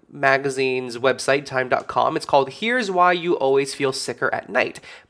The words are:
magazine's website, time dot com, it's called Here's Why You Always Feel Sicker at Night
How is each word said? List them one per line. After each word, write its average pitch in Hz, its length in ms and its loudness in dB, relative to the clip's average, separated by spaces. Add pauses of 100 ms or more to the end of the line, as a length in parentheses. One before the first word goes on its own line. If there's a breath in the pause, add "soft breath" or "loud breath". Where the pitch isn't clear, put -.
(100)
magazine's 135 840 0
website, 131 480 0
time 127 240 -4
dot 131 180 -2
com, 127 300 0
it's - 80 -6
called 139 240 2
Here's 226 420 -2
Why 180 220 4
You 175 240 0
Always 135 380 2
Feel 135 180 0
Sicker - 400 -4
at - 160 -6
Night - 320 0 (300 loud breath)